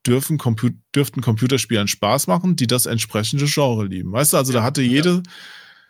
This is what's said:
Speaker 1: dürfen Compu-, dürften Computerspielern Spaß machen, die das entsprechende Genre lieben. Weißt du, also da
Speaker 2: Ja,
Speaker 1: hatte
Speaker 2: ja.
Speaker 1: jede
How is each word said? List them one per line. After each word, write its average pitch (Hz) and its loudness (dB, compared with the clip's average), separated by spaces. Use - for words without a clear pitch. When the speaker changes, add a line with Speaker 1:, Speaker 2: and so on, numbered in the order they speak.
Speaker 1:
dürfen 135 0
Compu-, 117 0
dürften 139 0
Computerspielern 117 0
Spaß 110 0
machen, 180 0
die 131 0
das 123 0
entsprechende 113 -2
Genre 123 0
lieben. 90 -8
Weißt 139 0
du, 175 2
also 135 2
da 120 2
Speaker 2:
Ja, 110 2
Speaker 1:
hatte 139 -2
Speaker 2:
ja. 123 2
Speaker 1:
jede 175 2